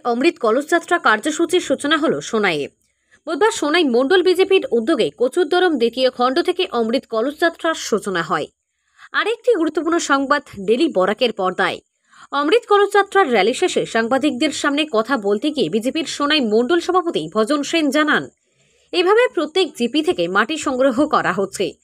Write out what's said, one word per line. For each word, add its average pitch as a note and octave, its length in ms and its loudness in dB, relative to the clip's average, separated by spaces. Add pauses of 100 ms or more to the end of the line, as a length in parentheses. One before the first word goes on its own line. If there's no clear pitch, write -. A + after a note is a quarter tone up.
অমৃত B3 360 0
কলসযাত্রা C#4 600 0
কার্যসূচির D4+ 600 0
সূচনা C#4+ 360 -2
হলো B3 240 0
সোনাইয়ে। E3+ 460 -2 (580)
বুধবার E4+ 260 0
সোনাই E4 320 0
মণ্ডল C4+ 400 2
বিজেপির F4+ 380 2 (100)
উদ্যোগে A3+ 460 0
কচুরদরম F4 600 0
দ্বিতীয় A#3 320 0
খণ্ড B3+ 320 0
থেকে F4+ 300 -2
অমৃত A#3 380 -2
কলসযাত্রার D#4 640 -2
সূচনা G3 480 -4
হয়। D#3 260 -4 (640)
আরেকটি A4 440 0
গুরুত্বপূর্ণ E4 420 0
সংবাদ C#4 440 0 (240)
ডেলি B3 300 0
বরাকের F#3 380 0
পর্দায়। F#3 460 -2 (520)
অমৃত D4 380 0
কলসযাত্রার G4 600 4
র্যালি A3 220 4
শেষে C4 320 0
সাংবাদিকদের B3 680 0
সামনে D4+ 400 -2
কথা A3 260 0
বলতে G#3+ 340 0
গিয়ে B3 180 -2
বিজেপির A#3+ 360 -2
সোনাই D4 340 0
মণ্ডল B3 400 2
সভাপতি E4+ 540 -2
ভজন A#3+ 300 0
সেন D#4 260 0
জানান, C4 400 0 (640)
এভাবে G4 420 4
প্রত্যেক D4+ 440 -2
জিপি A#3+ 260 0
থেকে F3+ 240 -2
মাটি G#3+ 300 0
সংগ্রহ C4+ 500 0
করা F3 260 0
হচ্ছে। G3 400 -4 (100)